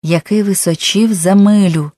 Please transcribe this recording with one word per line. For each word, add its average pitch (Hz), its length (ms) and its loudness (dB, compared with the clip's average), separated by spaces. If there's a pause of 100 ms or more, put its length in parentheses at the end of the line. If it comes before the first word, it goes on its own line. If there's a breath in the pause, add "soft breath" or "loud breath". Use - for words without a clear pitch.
який 170 400 -2
височів 202 680 -2
за 180 220 0
милю 196 640 2